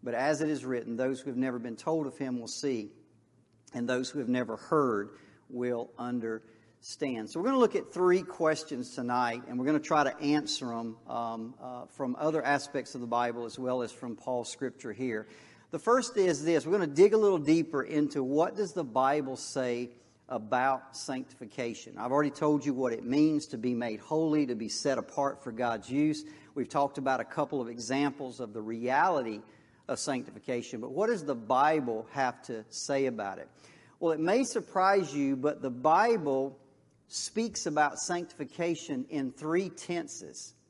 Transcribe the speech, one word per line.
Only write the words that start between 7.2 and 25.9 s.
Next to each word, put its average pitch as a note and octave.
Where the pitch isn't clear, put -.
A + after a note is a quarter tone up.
So D#3+
we're F#3+
gonna C4+
look A#3+
at -
three F3+
questions D3+
tonight, A#2+
and B2
we're B2+
gonna D3+
try D3+
to C#3
answer D3
'em, A#2
um, A#2
uh, B2+
from B2+
other D#3
aspects C#3
of B2+
the A#2+
Bible A#2+
as A2
well B2+
as A#2
from A#2+
Paul's B2
scripture B2
here. A2
The D#3+
first B3
is F3
this. D#3+
We're D#3+
gonna G3
dig F3+
a -
little G3+
deeper D3+
into D3
what D3
does F#3+
the F3
Bible C3
say B2
about B2+
sanctification. A#2+
I've A#2
already D3
told D3
you C#3+
what B2
it A2+
means D3
to B2
be B2
made A#2
holy, D#3
to B2
be A2
set C3
apart C#3
for B2
God's A#2